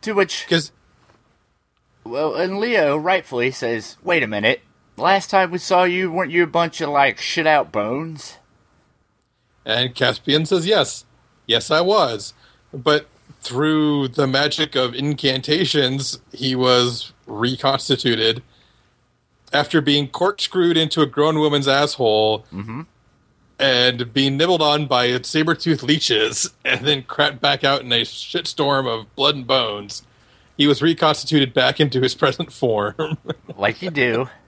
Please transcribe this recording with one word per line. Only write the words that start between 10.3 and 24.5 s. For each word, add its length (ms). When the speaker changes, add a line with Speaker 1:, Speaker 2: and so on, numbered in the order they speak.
Speaker 2:
says, 220
"Yes. 380
Yes, 260
I 80
was." 540
But 340
through 680
the 180
magic 480
of 180
incantations, 1300
he 200
was 600
reconstituted 1160
after 260
being 300
corkscrewed 680
into 260
a 40
grown 340
woman's 300
asshole 680
Speaker 1:
Mm-hmm. 280
Speaker 2:
and 560
being 220
nibbled 260